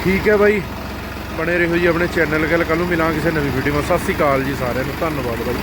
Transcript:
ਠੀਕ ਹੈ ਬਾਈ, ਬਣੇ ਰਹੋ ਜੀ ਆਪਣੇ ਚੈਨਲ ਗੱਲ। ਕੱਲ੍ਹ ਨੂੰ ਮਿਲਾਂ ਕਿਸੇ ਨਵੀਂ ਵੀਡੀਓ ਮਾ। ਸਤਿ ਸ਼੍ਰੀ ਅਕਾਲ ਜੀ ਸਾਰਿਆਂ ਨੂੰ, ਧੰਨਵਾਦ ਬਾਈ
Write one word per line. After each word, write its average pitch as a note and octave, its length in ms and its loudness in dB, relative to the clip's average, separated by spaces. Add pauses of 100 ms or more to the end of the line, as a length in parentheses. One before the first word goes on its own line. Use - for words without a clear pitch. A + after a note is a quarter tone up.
ਠੀਕ F#3 240 2
ਹੈ G#3+ 80 6
ਬਾਈ, G#3 240 4 (760)
ਬਣੇ E3+ 200 -2
ਰਹੋ E3+ 180 2
ਜੀ F3 100 2
ਆਪਣੇ E3+ 280 2
ਚੈਨਲ D#3 320 2
ਗੱਲ। D#3+ 180 2
ਕੱਲ੍ਹ D#3+ 140 0
ਨੂੰ F3 100 0
ਮਿਲਾਂ E3 240 2
ਕਿਸੇ D#3 180 0
ਨਵੀਂ D3 200 0
ਵੀਡੀਓ C3 240 -2
ਮਾ। D3 60 2
ਸਤਿ E3 180 0
ਸ਼੍ਰੀ F#3 160 -2
ਅਕਾਲ C#3 300 2
ਜੀ C#3 160 -2
ਸਾਰਿਆਂ B2 240 -2
ਨੂੰ, C3+ 160 -4
ਧੰਨਵਾਦ B2+ 460 -4
ਬਾਈ B2 160 -2